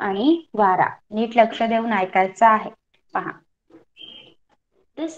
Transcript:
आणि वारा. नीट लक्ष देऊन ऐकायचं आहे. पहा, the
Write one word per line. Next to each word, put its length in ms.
आणि 420
वारा. 320
नीट 260
लक्ष 260
देऊन 300
ऐकायचं 540
आहे. 240
पहा, 160
the 200